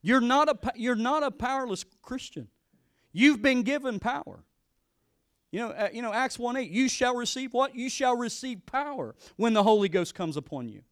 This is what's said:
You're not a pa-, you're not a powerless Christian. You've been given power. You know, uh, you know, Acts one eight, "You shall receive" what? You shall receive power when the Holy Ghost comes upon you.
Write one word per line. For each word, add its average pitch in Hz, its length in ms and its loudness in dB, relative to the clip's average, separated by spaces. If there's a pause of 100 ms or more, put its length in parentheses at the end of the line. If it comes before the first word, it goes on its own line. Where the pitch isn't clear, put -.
You're 240 220 4
not 269 260 4
a 294 60 0
pa-, 233 200 -6
you're 240 200 -2
not 254 280 0
a 277 80 -2
powerless 247 540 -4 (160)
Christian. 160 480 -12 (640)
You've 240 300 4
been 254 200 4
given 262 360 -2
power. - 440 -6 (1080)
You 185 100 -6
know, 233 80 -6
uh, 208 240 -4
you 226 80 -10
know, 220 140 -4
Acts 247 240 -2
one 240 180 -4
eight, 240 140 -4
"You 247 180 2
shall 247 260 2
receive" 247 380 -6
what? 254 220 0
You 254 160 -6
shall 247 260 2
receive 240 480 -6
power 262 500 -6 (220)
when 226 160 2
the 214 100 6
Holy 202 280 6
Ghost 175 240 0
comes 160 240 -4
upon 127 320 -8
you. 101 100 -16 (120)